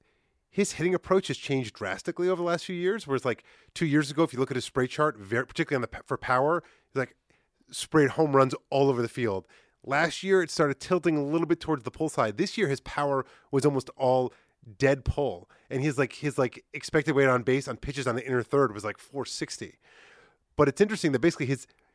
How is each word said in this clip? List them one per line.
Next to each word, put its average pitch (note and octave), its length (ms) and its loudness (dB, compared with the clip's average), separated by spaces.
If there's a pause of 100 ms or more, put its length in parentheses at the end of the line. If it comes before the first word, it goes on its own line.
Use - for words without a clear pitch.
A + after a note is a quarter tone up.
(500)
his G3 220 -2
hitting F3 220 -2
approach F#3+ 320 0
has C#3 100 -4
changed C3 380 -4
drastically C3 540 -4
over F3+ 120 0
the F3 60 -2
last E3+ 180 -2
few F#3 120 -8
years, F3+ 320 -2
whereas, C3+ 160 -2
like, A#2+ 180 -2 (320)
two E3 120 -2
years C#3+ 260 2
ago, D3+ 100 0
if D#3+ 100 0
you A#2+ 60 -6
look C3 140 0
at - 20 -6
his B2 100 -4
spray C3 220 0
chart, D3+ 320 0
ver-, G#2+ 280 -2
particularly - 280 -4
on C3 60 0
the A#2 80 -4
p-, - 180 -16
for C3 100 -4
power, C#3+ 460 0 (300)
he's, C3+ 80 -2
like, - 160 -6 (560)
sprayed D3 380 4
home D3 260 2
runs C3 180 4 (160)
all C#3 180 4
over B2 140 2
the A2+ 60 -2
field. G#2 400 -4 (340)
Last D3 400 -2
year, F#3+ 220 2
it - 80 -8
started D3 260 0
tilting E3+ 380 0
a D3 80 0
little D#3+ 240 0
bit E3+ 100 2
towards D3+ 240 -4
the B2 80 -6
pull D#3+ 180 -4
side. A2 280 -2
This F3+ 200 -2
year, G3 120 0
his C#3 140 -2
power C#3+ 440 -2 (240)
was C#3 160 2
almost C#3 300 0
all B2+ 360 2 (460)
dead C3+ 260 2
pull, G#2 460 -4 (180)
and C3 140 -2
his, C#3 160 0
like, C3+ 140 0
his, - 260 -6
like, B2+ 340 -2
expected D3+ 440 0
weight C#3 100 6
on B2+ 160 4
base C3 240 0
on B2 100 -8
pitches C3+ 300 -6
on A#2+ 80 0
the A#2+ 100 -4
inner B2 200 0
third C#3 280 2
was, G2+ 120 -10
like, G#2 140 -6
four C#3 260 -12
sixty. - 540 -12 (800)
But D3 120 6
it's - 120 -4
interesting G3+ 300 2
that C3 80 0
basically D#3 280 0
his, C3 200 -4 (280)